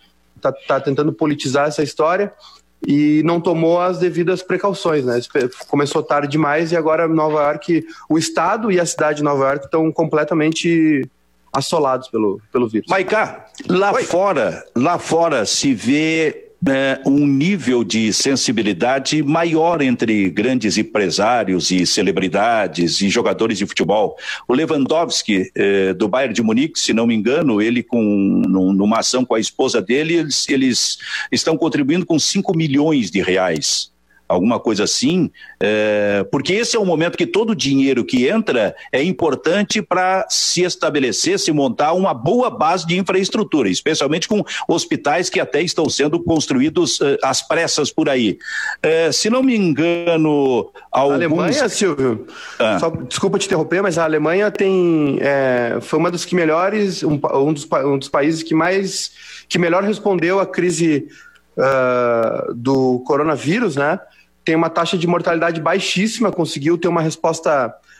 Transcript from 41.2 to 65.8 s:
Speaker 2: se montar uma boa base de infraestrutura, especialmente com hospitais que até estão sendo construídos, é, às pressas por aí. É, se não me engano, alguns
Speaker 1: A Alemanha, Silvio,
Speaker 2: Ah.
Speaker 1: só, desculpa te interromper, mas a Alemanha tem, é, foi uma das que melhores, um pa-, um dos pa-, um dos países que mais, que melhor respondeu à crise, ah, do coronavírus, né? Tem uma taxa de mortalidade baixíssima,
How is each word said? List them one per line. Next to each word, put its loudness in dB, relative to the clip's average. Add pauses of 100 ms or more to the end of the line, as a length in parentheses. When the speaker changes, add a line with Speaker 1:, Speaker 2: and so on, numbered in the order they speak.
Speaker 2:
se -2
montar 0
uma 0
boa 0
base 0
de 0
infraestrutura, 0
especialmente -2
com 0 (240)
hospitais -2
que -2
até 0
estão -2
sendo 0
construídos, 0
é, 2
às 0
pressas -2
por 0
aí. 0 (440)
É, 2
se 0
não 0
me 2
engano, 2 (220)
alguns 2
Speaker 1:
A 0
Alemanha, 0
Silvio, -2 (320)
Speaker 2:
Ah. 2
Speaker 1:
só, 0
desculpa -2
te -6
interromper, 0
mas -2
a 2
Alemanha 0
tem, 2
é, 0
foi -2
uma 0
das -6
que -4
melhores, 0
um 0
pa-, 0
um 2
dos -8
pa-, 0
um 2
dos -6
países 0
que -4
mais, -2 (380)
que 0
melhor 2
respondeu 0
à 2
crise, 0 (500)
ah, 0
do 0
coronavírus, 0
né? 0 (460)
Tem 0
uma 2
taxa 0
de -2
mortalidade 0
baixíssima, 0